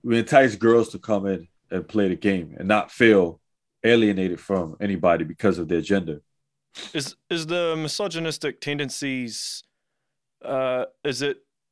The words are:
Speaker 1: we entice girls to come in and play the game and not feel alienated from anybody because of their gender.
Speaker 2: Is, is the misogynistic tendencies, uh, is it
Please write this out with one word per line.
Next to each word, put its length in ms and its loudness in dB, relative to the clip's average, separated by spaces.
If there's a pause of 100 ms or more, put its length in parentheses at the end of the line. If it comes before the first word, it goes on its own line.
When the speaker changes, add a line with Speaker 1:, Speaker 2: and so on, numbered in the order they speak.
Speaker 1:
we 160 0
entice 380 4
girls 340 4
to 80 -14
come 280 -2
in 220 -4 (220)
and 160 -6
play 220 0
the 80 -2
game 420 -2
and 80 -8
not 240 2
feel 520 4 (440)
alienated 540 2
from 400 -4
anybody 440 2
because 340 0
of 100 -6
their 140 0
gender. 400 -2 (720)
Speaker 2:
Is, 220 -8 (120)
is 180 -4
the 300 -2
misogynistic 840 -6
tendencies, 1000 -6 (800)
uh, 440 -2 (180)
is 160 -4
it 180 -2 (340)